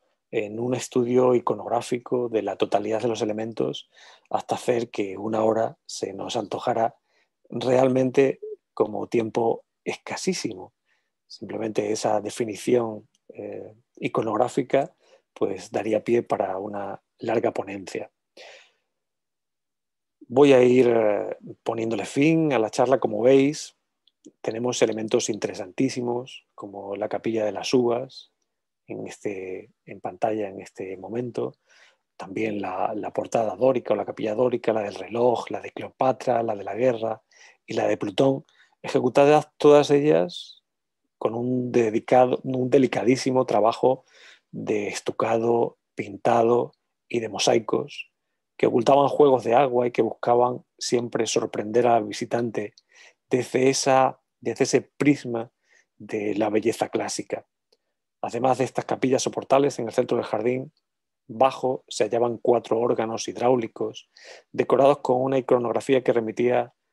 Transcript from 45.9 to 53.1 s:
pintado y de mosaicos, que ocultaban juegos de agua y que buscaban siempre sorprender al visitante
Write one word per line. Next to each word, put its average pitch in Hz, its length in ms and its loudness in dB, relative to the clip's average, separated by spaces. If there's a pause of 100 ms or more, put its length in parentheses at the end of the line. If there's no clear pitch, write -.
pintado 117 800 0 (360)
y 117 120 -2
de 110 80 -4
mosaicos, 120 800 -2 (460)
que - 100 2
ocultaban 131 420 4
juegos 131 360 4
de 117 100 2
agua 123 320 4
y 120 60 -4
que - 100 2
buscaban 120 640 0 (140)
siempre 120 480 -2
sorprender 110 600 0
al 117 180 4
visitante 107 720 -6 (540)